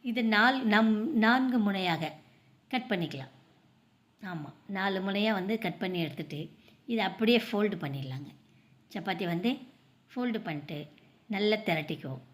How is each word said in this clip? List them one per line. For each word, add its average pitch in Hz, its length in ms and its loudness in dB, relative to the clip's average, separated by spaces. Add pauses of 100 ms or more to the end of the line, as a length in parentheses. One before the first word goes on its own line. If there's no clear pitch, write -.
இதை 233 140 0 (120)
நால்-, 247 280 6 (100)
நம்-, 220 340 4 (180)
நான்கு 254 400 4
முனையாக 180 460 0 (600)
கட் 247 180 -4
பண்ணிக்கலாம். 156 420 -4 (880)
ஆமா, 165 280 -8 (280)
நாலு 190 300 0
முனையா 202 320 2
வந்து 185 140 -2 (120)
கட் 175 180 -4
பண்ணி 185 220 -2
எடுத்துட்டு, 151 340 -8 (540)
இதை 226 160 0
அப்படியே 226 360 4
ஃபோல்டு 208 380 0
பண்ணிடலாங்க. 135 460 -8 (640)
சப்பாத்தி 190 380 -4
வந்து 180 200 0 (600)
ஃபோல்டு 247 360 -4
பண்ணிட்டு, 147 300 -8 (580)
நல்லா 208 220 2 (100)
திரட்டிக்குவோம். 156 680 -4